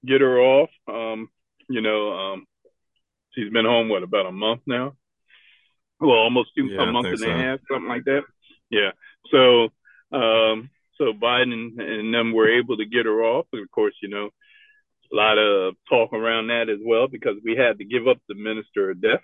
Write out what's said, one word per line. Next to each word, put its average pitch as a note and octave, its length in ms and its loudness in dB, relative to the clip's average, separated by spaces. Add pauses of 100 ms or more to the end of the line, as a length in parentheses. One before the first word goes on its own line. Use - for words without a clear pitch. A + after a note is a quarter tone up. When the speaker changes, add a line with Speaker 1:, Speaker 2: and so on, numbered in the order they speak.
Speaker 1:
get C3+ 160 4
her B2+ 180 4
off. C3 300 6 (180)
Um, A2+ 420 -8 (400)
you B2 120 -2
know, G#2+ 320 0
um, F#2+ 320 -8 (880)
she's G#2 160 -8
been A2+ 140 2
home, A#2 240 2
what, F#2+ 140 0
about F#2+ 240 -2
a F#2 40 -10
month A2 360 -4
now? C3 280 -6 (1040)
Well, D3 120 4
almost A#2 440 2
two, C3+ 140 -2
Speaker 2:
Yeah, F#2+ 140 -2
Speaker 1:
a - 60 0
Speaker 2:
I - 20 -4
Speaker 1:
month A#2+ 180 -2
Speaker 2:
think - 120 -4
Speaker 1:
and - 20 -6
a - 40 -2
Speaker 2:
so. - 60 -2
Speaker 1:
half, C3 260 -4 (120)
something B2 160 -6
like B2 180 -6
that. C#3 160 0 (480)
Yeah. G2+ 220 0 (380)
So, B2 360 6 (500)
um, A2+ 540 0 (280)
so B2 160 0
Biden B2 400 0
and, A2+ 260 -12
and G#2+ 340 -6
them A#2 200 0
were A2 260 4
able A#2+ 180 -4
to A2 80 -4
get A#2 200 -2
her A2+ 180 0
off. B2 300 -2
And A2+ 80 -10
of G2 100 -16
course, G#2+ 300 -2
you G2+ 80 -10
know, G#2 200 -8 (840)
a - 40 -6
lot G#2+ 220 4
of G2 380 2 (140)
talk A#2 240 2
around A2+ 340 -2
that A#2 220 -2
as G#2 140 -4
well, A#2 240 2
because B2 360 -4
we A2+ 120 -2
had A#2 240 0
to G2 60 -12
give A#2 220 -2
up B2 200 2
the G#2 80 -12
Minister G#2 560 -4
of F#2 100 -8
Death A2 220 2